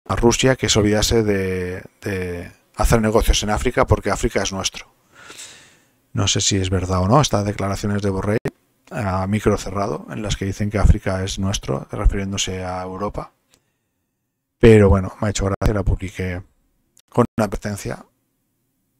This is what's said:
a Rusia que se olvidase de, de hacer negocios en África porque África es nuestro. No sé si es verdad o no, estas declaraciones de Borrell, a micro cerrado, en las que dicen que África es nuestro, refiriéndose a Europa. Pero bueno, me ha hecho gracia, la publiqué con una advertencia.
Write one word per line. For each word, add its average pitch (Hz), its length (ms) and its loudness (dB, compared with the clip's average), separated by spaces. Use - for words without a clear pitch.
a 98 100 -2
Rusia 120 380 4
que 110 140 -2
se 110 100 2
olvidase 107 440 2
de, 92 600 -2
de 90 500 -6
hacer 113 240 4
negocios 107 420 4
en 104 60 -4
África 117 380 0
porque 104 240 0
África 101 320 -2
es 98 100 -4
nuestro. - 400 -8
No 104 160 -2
sé 101 140 0
si - 140 0
es 95 120 0
verdad 92 320 -2
o 92 80 0
no, 135 140 6
estas 104 240 0
declaraciones 101 560 -4
de 101 80 -2
Borrell, 101 280 -2
a 95 320 -2
micro 104 320 2
cerrado, 101 520 -6
en 120 120 -8
las 101 140 -4
que - 80 -6
dicen 104 260 -4
que 104 80 -2
África 95 460 2
es 95 140 -6
nuestro, 101 520 -4
refiriéndose 98 760 -2
a 92 180 -8
Europa. 92 500 -8
Pero 107 300 8
bueno, 92 320 2
me 110 80 -2
ha - 20 0
hecho 98 160 -2
gracia, 98 280 0
la 98 80 -2
publiqué 92 600 -4
con 120 160 2
una 110 100 0
advertencia. 104 580 -8